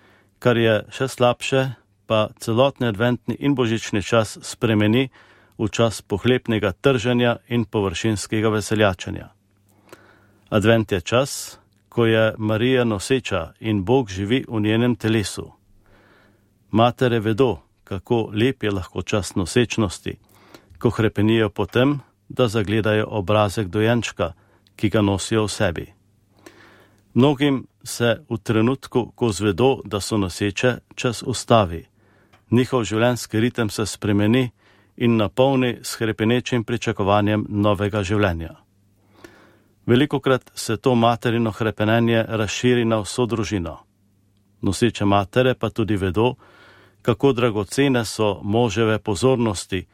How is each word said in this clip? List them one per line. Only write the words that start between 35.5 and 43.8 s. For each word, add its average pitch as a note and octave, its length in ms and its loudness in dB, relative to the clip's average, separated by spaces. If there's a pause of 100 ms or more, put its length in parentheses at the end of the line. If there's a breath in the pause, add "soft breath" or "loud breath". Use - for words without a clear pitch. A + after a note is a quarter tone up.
s - 180 -10
hrepenečim A2+ 640 0
pričakovanjem G#2 880 0
novega G#2 540 0
življenja. F#2 520 -2 (1300 loud breath)
Velikokrat C3 680 2
se - 220 -6
to B2+ 180 2
materino A#2 560 2
hrepenenje A2+ 760 0
razširi A#2 580 0
na A2+ 160 2
vso B2 240 -2
družino. G#2 520 -4 (840)